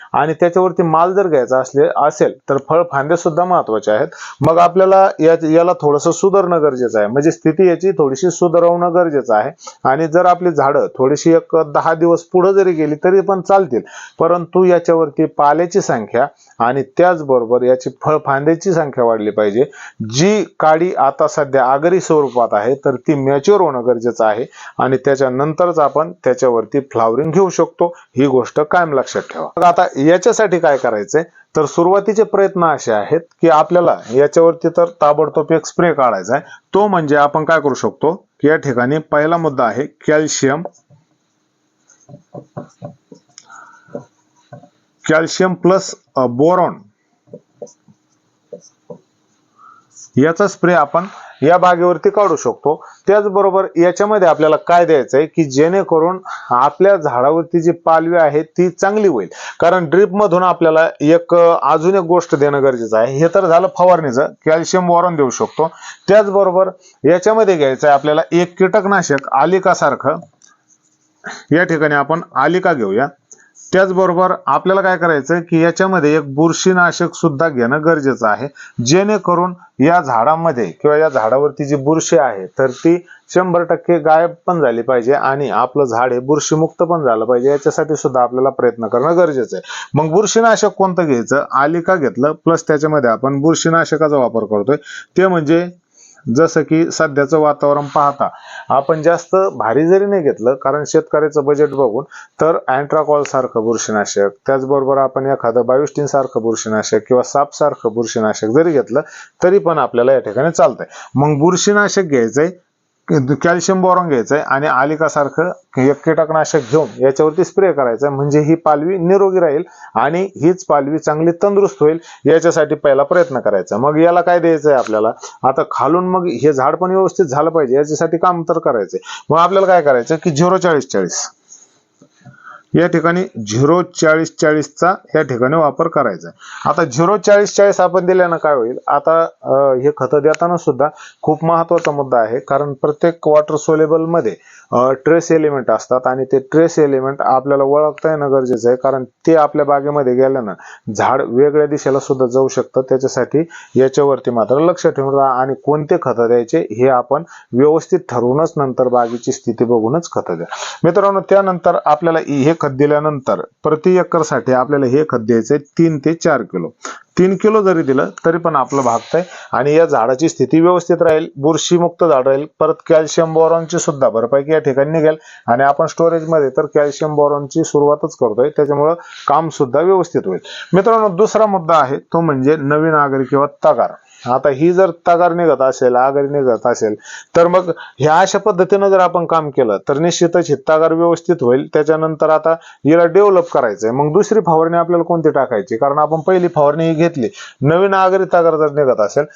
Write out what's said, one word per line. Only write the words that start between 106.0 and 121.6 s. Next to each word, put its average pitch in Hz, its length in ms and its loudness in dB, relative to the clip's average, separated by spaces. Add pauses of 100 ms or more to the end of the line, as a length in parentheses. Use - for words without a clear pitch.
सारखं 135 360 -2
बुरशीनाशक 110 640 -2
किंवा 123 160 2
साप 143 300 -4
सारखं 135 400 -2
बुरशीनाशक 110 540 -4
जरी 160 240 2
घेतलं 123 300 0 (420)
तरी 185 160 4
पण 160 180 0
आपल्याला 123 360 0
या 127 60 2
ठिकाणी 120 320 -2
चालतंय. 127 360 0 (280)
मग 143 240 0
बुरशीनाशक 196 640 0
घ्यायचंय, 135 460 0 (920)
कॅल्शियम 180 400 0
बोरॉन 180 260 2
घ्यायचंय 135 320 0
आणि 139 280 -2
आलिका 147 400 0
सारखं 151 440 -2 (260)
एक 135 280 0
कीटकनाशक 156 540 0 (120)
घेऊन 123 320 0
याच्यावरती 156 400 2
स्प्रे 185 300 0
करायचा, 131 360 0
म्हणजे 143 300 0
ही 151 160 2
पालवी 160 420 0
निरोगी 185 420 2
राहील 160 240 0 (320)
आणि 151 280 0 (120)
हीच 180 300 0
पालवी 147 320 0
चांगली 156 340 -2 (120)
तंदुरुस्त 202 400 0